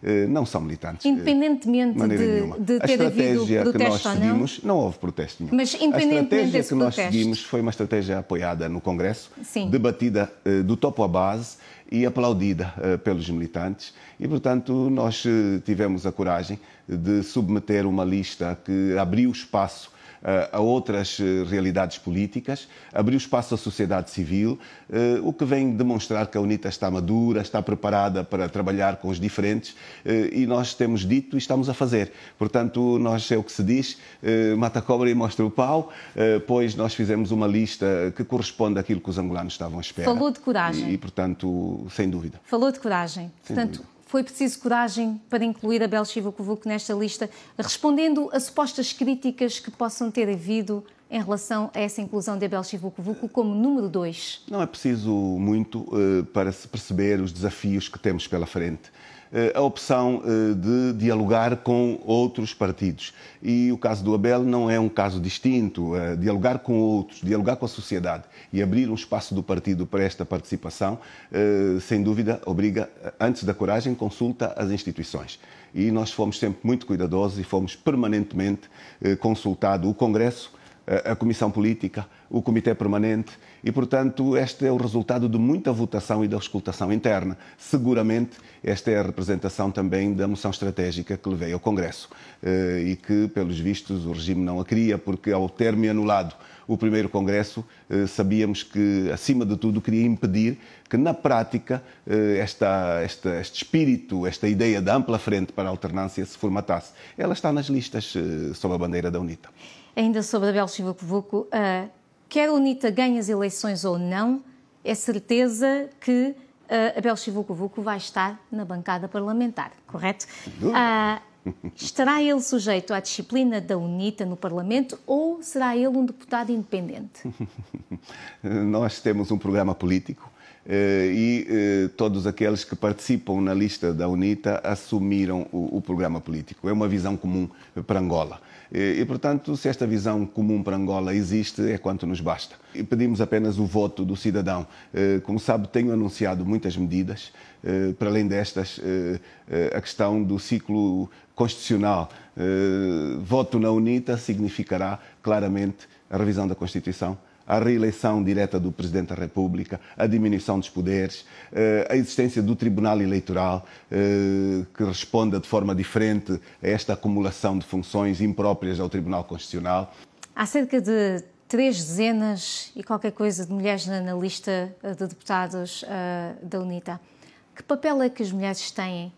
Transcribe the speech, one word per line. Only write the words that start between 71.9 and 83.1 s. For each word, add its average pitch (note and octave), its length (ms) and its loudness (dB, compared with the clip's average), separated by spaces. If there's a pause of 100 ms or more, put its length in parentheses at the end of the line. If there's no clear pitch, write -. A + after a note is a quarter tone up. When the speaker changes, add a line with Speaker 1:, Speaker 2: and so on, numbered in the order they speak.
Speaker 1:
dúvida, G#2+ 420 0
obriga, G2 460 0 (120)
eh, - 160 -10
antes B2 260 0
da G2 100 0
coragem, A2+ 400 0
consulta A#2+ 600 -2
às G2+ 160 -2
instituições. - 720 -6 (340)
E G#2 160 2
nós A2 220 0
fomos G#2+ 260 -2
sempre G2+ 240 -2
muito B2 220 0
cuidadosos F#2 540 0
e F#2+ 40 -4
fomos F#2 320 -2
permanentemente, G#2 920 0 (320)
eh, G2 160 2
consultado G2 720 0
o G#2 60 0
Congresso, A#2 580 0 (320)
a, - 280 0
a A2 40 -2
Comissão A2+ 320 0
Política, G#2 560 -2 (240)
o A#2 140 -2
Comitê A2+ 320 2
Permanente G#2+ 580 0 (300)